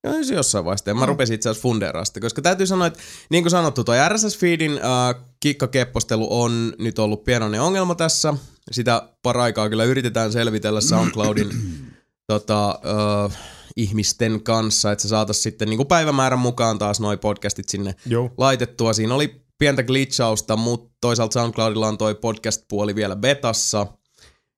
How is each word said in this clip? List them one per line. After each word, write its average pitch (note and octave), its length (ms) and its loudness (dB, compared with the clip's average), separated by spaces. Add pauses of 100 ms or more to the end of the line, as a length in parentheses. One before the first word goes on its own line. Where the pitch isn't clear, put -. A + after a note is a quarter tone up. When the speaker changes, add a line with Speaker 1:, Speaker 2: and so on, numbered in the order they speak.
Speaker 1:
Joo, D#4 200 -2
se B3+ 100 -2
jossain G#2+ 300 0
vaiheessa. G2 260 -2
Ja G#2 40 0
mä A#2+ 60 0
Speaker 2:
No. C3 60 4
Speaker 1:
rupesin B2 280 0
itse A2 140 -4
asiassa A2 140 -4
fundeeraa G2+ 420 -2
sitä, - 160 -8
koska A#2 220 -6
täytyy F#3 240 2
sanoa, F#3 200 2
että D#3+ 140 -4 (300)
niin F3 140 4
kuin E3+ 60 2
sanottu, D#3 340 2
toi A#2 120 2 (120)
R G#3+ 100 0
S A3 40 0 (120)
S-feedin, D#3+ 380 0
äh, B2 520 0 (160)
kikkakeppostelu A#2+ 1000 0
on A#2 360 0
nyt A2+ 200 -2
ollut G#2+ 260 0
pienoinen A2+ 380 0
ongelma F3+ 320 2
tässä. D#3+ 400 0 (380)
Sitä A#2 360 0 (140)
paraikaa A#2 460 0
kyllä A2 160 2
yritetään A#2 480 2
selvitellä A2 480 0
SoundCloudin, G#2+ 680 2 (400)
<clears throat> - 420 -10
tota, G#2 380 0
äh, G#2 680 -2 (380)
ihmisten A2 680 0
kanssa, A2 500 0
että G2+ 100 -2
se G#2 60 -4
saatais G#2+ 340 0
sitten G#2+ 260 -2
niinku A2 160 0
päivämäärän C#3 540 2
mukaan B2 400 0
taas G#2 220 0
noi G#2 160 0
podcastit G2+ 520 -4
sinne G2 260 -6 (120)
Speaker 2:
Joo. A#2+ 320 -2
Speaker 1:
laitettua. B2 540 2
Siinä A2 220 0
oli D3 300 -2 (140)
pientä C3+ 240 2
glitchausta, A#2+ 720 0
mut A#2 440 -4
toisaalta A#2 320 0
SoundCloudilla A2 560 0
on G#2+ 100 -4
toi G#2+ 160 0
podcast-puoli G#2 800 -4
vielä G2+ 220 -2
betassa. A2+ 680 0 (720)